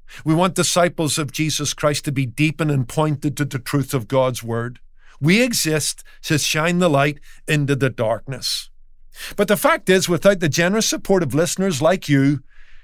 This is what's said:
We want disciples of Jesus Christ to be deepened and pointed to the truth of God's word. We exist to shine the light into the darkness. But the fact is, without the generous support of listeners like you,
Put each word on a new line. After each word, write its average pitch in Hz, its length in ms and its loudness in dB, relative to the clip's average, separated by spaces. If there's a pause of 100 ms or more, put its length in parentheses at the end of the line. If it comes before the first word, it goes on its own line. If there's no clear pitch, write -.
(240)
We 156 120 2
want 175 180 2
disciples 175 640 0
of 147 140 -4
Jesus 147 420 -4
Christ 151 320 -2
to 151 60 -4
be 139 160 -2
deepened 151 420 0
and 135 180 0
pointed 151 500 -2
to 147 80 -2
the 131 120 -6
truth 135 380 -4
of 117 120 -4
God's 127 360 0
word. 117 360 -6 (400)
We 180 220 4
exist 156 600 -2 (200)
to 160 140 0
shine 165 400 0
the 180 120 4
light 143 300 2 (280)
into 143 280 2
the 131 140 0
darkness. 120 800 -6 (680)
But 208 120 0
the 208 100 2
fact 311 320 2
is, 185 200 4
without 180 300 4
the 165 100 0
generous 185 380 2
support 196 340 0
of 147 140 -2
listeners 175 460 0
like 170 280 2
you, 139 340 2 (400)